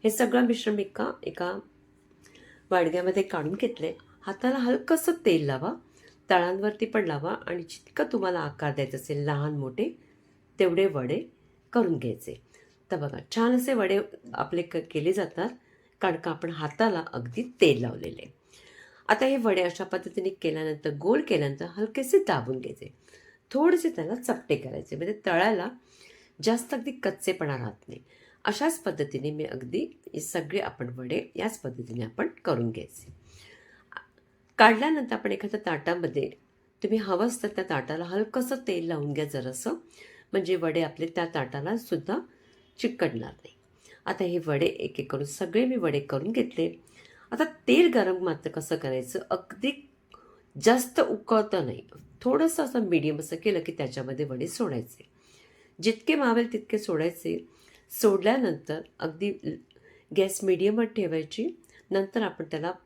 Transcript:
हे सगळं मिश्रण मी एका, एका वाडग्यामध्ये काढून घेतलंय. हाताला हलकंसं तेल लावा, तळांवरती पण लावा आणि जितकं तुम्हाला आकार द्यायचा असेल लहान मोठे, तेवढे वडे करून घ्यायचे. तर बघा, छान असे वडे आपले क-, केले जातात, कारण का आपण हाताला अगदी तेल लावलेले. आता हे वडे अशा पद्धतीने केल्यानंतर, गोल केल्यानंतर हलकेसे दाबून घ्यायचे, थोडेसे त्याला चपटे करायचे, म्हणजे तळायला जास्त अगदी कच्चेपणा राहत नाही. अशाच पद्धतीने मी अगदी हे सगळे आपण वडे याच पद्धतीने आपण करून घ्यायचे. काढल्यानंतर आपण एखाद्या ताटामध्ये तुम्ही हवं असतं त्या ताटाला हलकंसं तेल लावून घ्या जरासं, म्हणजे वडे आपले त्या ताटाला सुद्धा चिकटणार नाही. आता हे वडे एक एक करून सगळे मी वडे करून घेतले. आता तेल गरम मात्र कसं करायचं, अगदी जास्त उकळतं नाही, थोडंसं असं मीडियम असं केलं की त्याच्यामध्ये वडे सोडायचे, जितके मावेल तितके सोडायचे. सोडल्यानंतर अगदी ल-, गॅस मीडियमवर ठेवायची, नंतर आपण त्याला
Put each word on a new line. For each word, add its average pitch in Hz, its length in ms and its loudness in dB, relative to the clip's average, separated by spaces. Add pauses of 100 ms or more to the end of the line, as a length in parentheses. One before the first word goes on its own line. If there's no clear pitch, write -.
हे 220 60 4
सगळं 247 360 4
मिश्रण 226 300 0
मी 208 60 -2
एका, - 300 -4 (120)
एका 180 360 -6 (1120)
वाडग्यामध्ये 180 520 4
काढून 170 320 -2
घेतलंय. 214 380 -2 (280)
हाताला 254 360 0
हलकंसं 269 540 2 (140)
तेल 165 200 6
लावा, 139 280 -2 (560)
तळांवरती 196 560 2
पण 220 200 0
लावा 160 300 -2 (120)
आणि 175 160 -6
जितकं - 480 -4
तुम्हाला 185 280 0
आकार 147 340 -2
द्यायचा 139 240 -4
असेल 143 200 -6
लहान 147 400 0
मोठे, 139 400 -4 (600)
तेवढे 185 260 6
वडे 147 380 0 (500)
करून 190 240 4
घ्यायचे. 120 440 -6 (500)
तर 180 60 -2
बघा, 143 200 -4 (180)
छान 233 200 4
असे 254 180 2
वडे 196 260 4 (340)
आपले - 280 -2
क-, 170 300 -6
केले 156 220 2
जातात, 196 360 -2 (520)
कारण 180 140 2
का 165 160 -4
आपण 160 180 -6
हाताला 165 540 0 (100)
अगदी 123 300 -6 (180)
तेल 143 200 6
लावलेले. - 520 -8 (760)
आता 220 180 4
हे 269 120 4
वडे 208 240 4
अशा 180 220 0
पद्धतीने 185 460 -4
केल्यानंतर, 156 680 -4
गोल 208 240 4
केल्यानंतर 147 440 0
हलकेसे 214 540 2
दाबून 131 400 0
घ्यायचे, - 340 -12 (580)
थोडेसे 339 380 4
त्याला 180 260 -4
चपटे 240 400 -2
करायचे, - 400 -8
म्हणजे 190 300 -6
तळायला 185 440 2 (720)
जास्त 233 300 2
अगदी 277 180 -4
कच्चेपणा 185 680 -2
राहत 113 320 -10
नाही. - 120 -14 (440)
अशाच 294 340 0
पद्धतीने 147 520 -4
मी 151 120 -6
अगदी 131 440 -4 (260)
हे - 60 -6
सगळे 170 400 -4
आपण - 300 -6
वडे 127 320 -4 (140)
याच 214 240 -4
पद्धतीने 120 460 -8
आपण 117 220 -2 (180)
करून 120 260 0
घ्यायचे. - 420 -14 (1400)
काढल्यानंतर 233 560 6
आपण 208 180 -2
एखाद्या 202 340 -4
ताटामध्ये 165 640 -2 (540)
तुम्ही 214 140 0
हवं 196 300 0
असतं 240 200 -4
त्या 196 220 -4
ताटाला 151 340 -4
हलकंसं 220 520 -2 (120)
तेल 175 180 -2
लावून 147 280 -2
घ्या 151 120 -2
जरासं, 131 480 -6 (580)
म्हणजे 185 240 0
वडे 165 260 0
आपले 156 240 -4
त्या 170 200 -2 (100)
ताटाला 143 420 -4
सुद्धा 196 420 -4 (600)
चिकटणार - 520 -2
नाही. - 240 -20 (500)
आता 196 180 -4
हे 175 240 0
वडे 151 180 2
एक - 340 -2
एक 139 120 -6
करून 139 140 -2
सगळे 190 400 0
मी 254 100 0
वडे 156 240 0
करून 143 320 -4
घेतले. 170 500 -2 (500)
आता 240 120 0 (240)
तेल 302 240 8
गरम 185 320 2
मात्र 160 260 -2
कसं 156 260 -4
करायचं, 131 440 -4 (120)
अगदी 247 400 -2 (840)
जास्त 240 440 4
उकळतं 214 640 2
नाही, - 160 -8 (400)
थोडंसं 311 420 2
असं 247 240 0
मीडियम 151 320 2
असं 160 160 -8
केलं 175 240 0
की 165 120 -6
त्याच्यामध्ये 135 540 -4
वडे 135 220 -6
सोडायचे, 135 600 -6 (720)
जितके 226 360 2
मावेल 240 380 2
तितके 214 240 -2
सोडायचे. 170 600 -2 (540)
सोडल्यानंतर 196 920 2 (180)
अगदी 165 320 -4 (120)
ल-, 160 120 -4 (560)
गॅस 190 320 2
मीडियमवर 196 420 4
ठेवायची, 175 600 -2 (440)
नंतर 196 300 0
आपण 175 240 -4
त्याला 160 260 -4 (140)